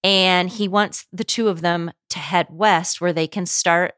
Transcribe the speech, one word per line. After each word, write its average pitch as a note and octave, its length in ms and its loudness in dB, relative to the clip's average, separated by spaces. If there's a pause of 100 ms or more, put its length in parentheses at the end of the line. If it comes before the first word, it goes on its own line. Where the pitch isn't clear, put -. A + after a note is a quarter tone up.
and F#3 460 2
he G#3 180 -4
wants G3+ 460 -2
the F#3 100 -8
two A3+ 240 -2
of E3+ 140 0
them E3+ 300 -2 (180)
to - 100 -8
head D#3+ 300 -2
west F3 500 2
where F3 140 0
they D#3+ 140 0
can F3+ 180 -6
start F3 520 2